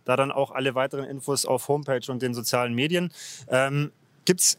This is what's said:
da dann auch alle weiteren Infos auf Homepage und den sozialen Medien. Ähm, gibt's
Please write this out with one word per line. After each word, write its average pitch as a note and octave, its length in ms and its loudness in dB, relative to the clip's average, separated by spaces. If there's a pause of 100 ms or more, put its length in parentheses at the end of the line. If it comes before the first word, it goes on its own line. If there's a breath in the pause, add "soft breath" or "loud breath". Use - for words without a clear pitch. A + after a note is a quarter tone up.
da B2+ 120 2
dann C3+ 160 2
auch C3+ 200 0
alle C3 240 0
weiteren C3+ 300 0
Infos C#3 400 -2
auf B2+ 220 0
Homepage C#3+ 440 0
und B2 100 -4
den B2 120 0
sozialen A#2+ 400 0
Medien. E3 380 0 (360 loud breath)
Ähm, C3+ 440 2 (340)
gibt's - 340 0